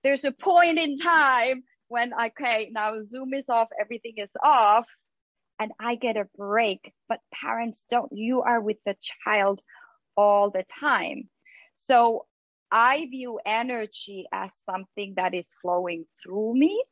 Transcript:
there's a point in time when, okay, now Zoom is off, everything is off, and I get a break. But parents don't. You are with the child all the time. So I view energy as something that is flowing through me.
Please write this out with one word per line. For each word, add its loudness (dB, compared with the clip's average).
there's 0
a -2
point 4
in -2
time 2
when, -2
okay, -4
now -4
Zoom -10
is -4
off, 2
everything -8
is -10
off, 4
and -6
I -2
get -2
a -2
break. -2
But -4
parents -6
don't. 0
You -2
are 2
with -4
the -4
child 0
all 4
the -4
time. -2
So 2
I 2
view -10
energy -6
as -8
something -10
that -2
is -6
flowing -2
through -4
me. 2